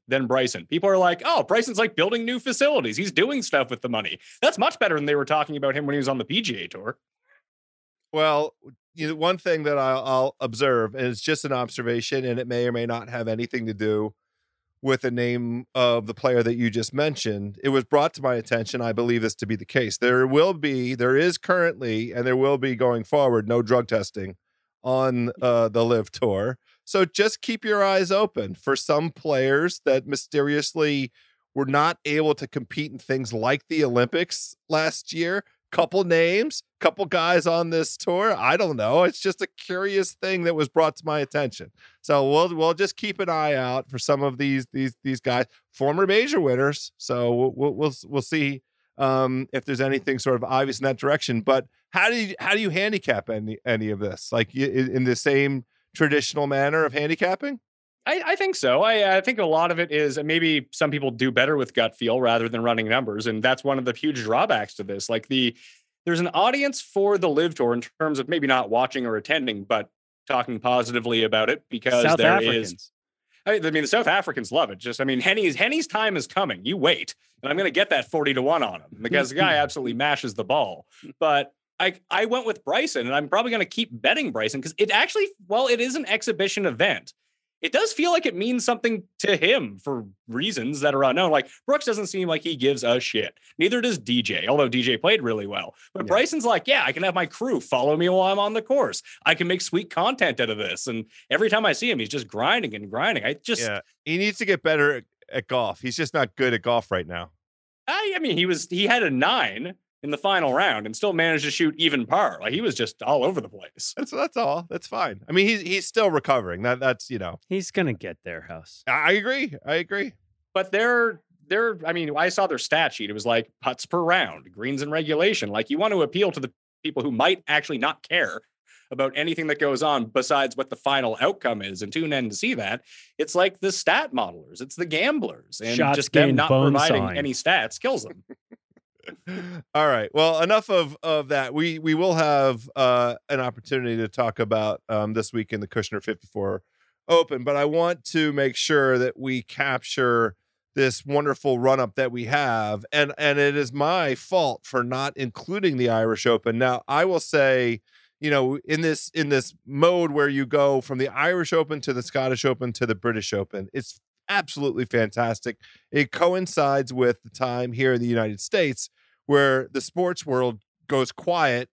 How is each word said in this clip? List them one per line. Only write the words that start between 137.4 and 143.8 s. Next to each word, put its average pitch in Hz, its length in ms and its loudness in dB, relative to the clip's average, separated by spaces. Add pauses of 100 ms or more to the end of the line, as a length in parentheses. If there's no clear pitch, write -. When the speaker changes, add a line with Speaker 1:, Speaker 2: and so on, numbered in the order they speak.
Speaker 1:
kills 240 240 -2
them. - 240 -18
Speaker 2:
<laughs> - 1400 -16 (100)
All 151 120 4
right. 117 280 2
Well, 160 280 4
enough 208 260 2
of, 160 340 0
of 151 260 0
that. 135 260 -2
We, 160 240 -2
we 156 160 0
will 175 200 4
have, 139 600 4
uh, 123 420 4 (120)
an 139 120 0
opportunity 123 560 -4